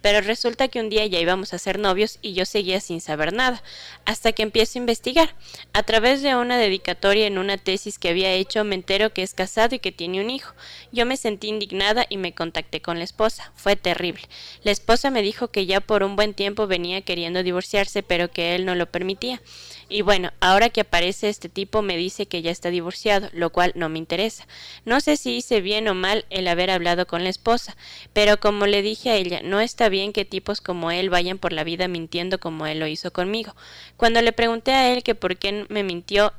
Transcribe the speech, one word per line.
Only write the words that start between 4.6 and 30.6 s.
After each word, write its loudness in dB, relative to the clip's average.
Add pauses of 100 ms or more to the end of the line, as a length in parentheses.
a -4
investigar. 2 (380)
A 2
través 4
de 2
una 2
dedicatoria 2
en -2
una -2
tesis -4
que -2
había 2
hecho, 0
me -2
entero 0
que -2
es -8
casado 0
y -6
que -4
tiene -6
un -2
hijo. -10 (380)
Yo 0
me -2
sentí -4
indignada 0
y -6
me -4
contacté -6
con -4
la -4
esposa. -2
Fue 2
terrible. -2 (400)
La 2
esposa 2
me 0
dijo -2
que -2
ya 2
por 2
un -2
buen 4 (100)
tiempo -2
venía -2
queriendo -4
divorciarse, -2
pero 0
que -2
él -2
no 0
lo 0
permitía. -6 (480)
Y -2
bueno, 2
ahora 6
que 0
aparece 0
este -4
tipo, -2
me -2
dice -4
que -6
ya -2
está -4
divorciado, 0
lo -2
cual 2
no -4
me -6
interesa. -4 (380)
No 2
sé 2
si -4
hice 0
bien 0
o 2
mal 0
el -4
haber 2
hablado 2
con -2
la 0
esposa, -2 (380)
pero 6
como 2
le 4
dije -2
a 4
ella, 0
no 0
está 2
bien -2
que -2
tipos -6